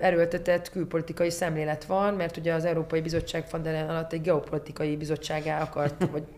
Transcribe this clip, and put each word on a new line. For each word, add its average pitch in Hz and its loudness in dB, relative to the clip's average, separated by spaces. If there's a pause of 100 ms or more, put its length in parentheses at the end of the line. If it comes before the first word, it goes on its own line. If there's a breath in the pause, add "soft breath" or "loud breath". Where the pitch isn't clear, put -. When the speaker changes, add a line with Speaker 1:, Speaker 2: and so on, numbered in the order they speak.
Speaker 1:
erőltetett 175 4
külpolitikai 170 0
szemlélet 156 -2
van, 196 2
mert 170 -2
ugye 165 0
az 165 2
Európai 165 0
Bizottság 160 -2
von 165 -2
der 160 -2
Leyen 156 -2
alatt 165 -4
egy 165 -2
geopolitikai 156 0
bizottságá 156 -2
akart, 147 0
Speaker 2:
<laughs> 135 0
Speaker 1:
vagy 147 -4 (140)